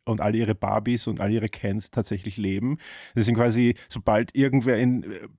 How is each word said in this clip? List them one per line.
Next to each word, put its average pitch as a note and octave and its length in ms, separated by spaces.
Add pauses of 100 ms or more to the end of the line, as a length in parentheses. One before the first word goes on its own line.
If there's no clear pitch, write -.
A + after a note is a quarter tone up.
und A2 160
all G#2+ 140
ihre G#2+ 200
Barbies G#2+ 520
und G#2+ 120
all G2 100
ihre G#2+ 200
Kens G2+ 420
tatsächlich G2+ 460
leben. G#2 400 (380)
Das A2+ 100
sind A#2 100
quasi, A#2+ 400 (140)
sobald A2 440
irgendwer C3 440
in, B2 280 (320)